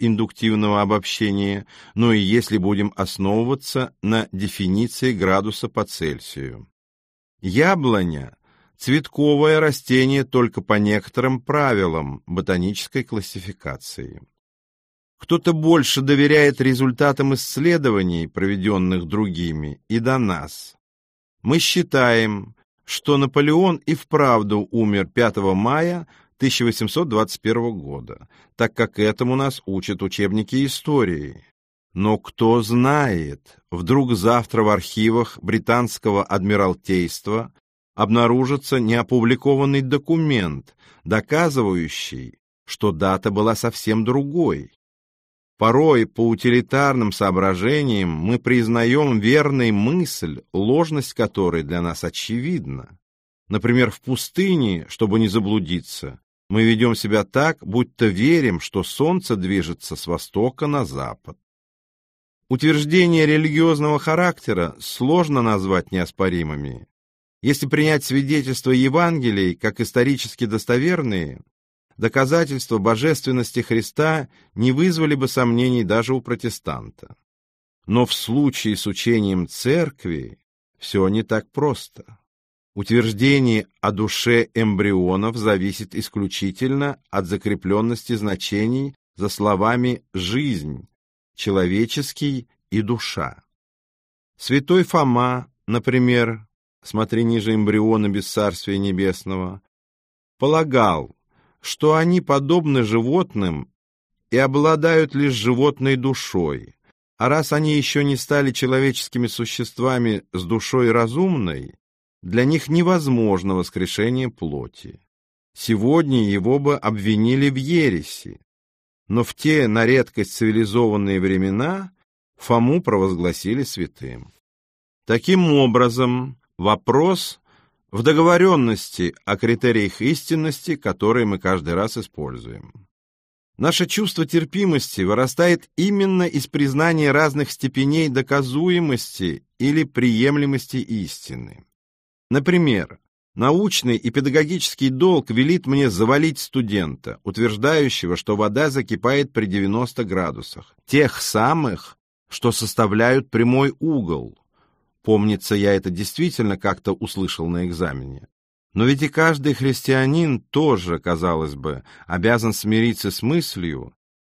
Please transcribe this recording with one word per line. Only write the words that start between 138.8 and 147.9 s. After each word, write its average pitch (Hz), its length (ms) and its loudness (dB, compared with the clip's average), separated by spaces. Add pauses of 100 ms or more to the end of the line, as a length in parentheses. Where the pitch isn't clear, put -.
или 147 240 2
приемлемости 135 920 0
истины. 67 840 -10 (680)
Например, 143 640 0 (380)
научный 143 600 0
и 117 140 -4
педагогический 143 800 0
долг 139 420 2
велит 135 380 0
мне 139 200 2
завалить 131 520 2
студента, 95 800 -4
утверждающего, 110 920 0